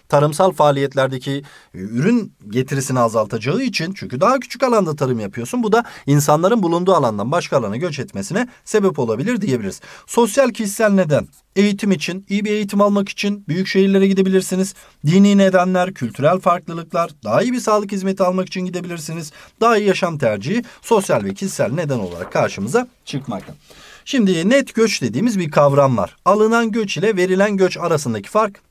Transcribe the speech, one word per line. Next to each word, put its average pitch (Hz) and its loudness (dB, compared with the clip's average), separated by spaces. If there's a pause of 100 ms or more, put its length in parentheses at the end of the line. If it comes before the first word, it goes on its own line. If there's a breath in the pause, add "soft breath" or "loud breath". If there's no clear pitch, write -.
tarımsal 151 2
faaliyetlerdeki, 139 0 (300 loud breath)
e, - -18
ürün 131 -2 (160)
getirisini 131 -2
azaltacağı 117 0
için, 190 -4
çünkü - -10
daha 254 2
küçük - -10
alanda 208 2
tarım 131 -2
yapıyorsun, 120 -6
bu 208 -2
da 233 0 (220 loud breath)
insanların 156 2
bulunduğu 175 2
alandan 117 0
başka 170 -2
alana 110 -4
göç 147 -6
etmesine 127 -6 (180 loud breath)
sebep 196 0
olabilir 131 -2
diyebiliriz. 107 -4 (260 loud breath)
Sosyal 247 2
kişisel 214 -2
neden, 185 2 (280)
eğitim 202 2
için, 175 -4
iyi 202 -2
bir 214 -2
eğitim 208 -2
almak 202 2
için 202 -6
büyük 185 -2
şehirlere 196 4
gidebilirsiniz. 190 0 (320 loud breath)
Dini 196 6
nedenler, 185 2
kültürel 139 0
farklılıklar, 170 -2 (120)
daha 120 2
iyi 247 0
bir 254 -2
sağlık 208 0
hizmeti 190 -2
almak 185 0
için 185 -8
gidebilirsiniz, 170 -10 (300 loud breath)
daha 226 4
iyi 208 0
yaşam 175 0
tercihi 127 0 (180 loud breath)
sosyal 180 0
ve 98 -4
kişisel 139 -4
neden 143 -2
olarak 87 -8
karşımıza 139 -2 (180)
çıkmakta. 127 -10 (520 loud breath)
Şimdi 190 2
net 269 2
göç 220 0
dediğimiz 180 0
bir 160 -4
kavram 139 4
var. 90 -4 (100)
Alınan 220 2
göç 208 -4
ile 196 0
verilen 190 2
göç 185 2
arasındaki 147 -2
fark 208 -2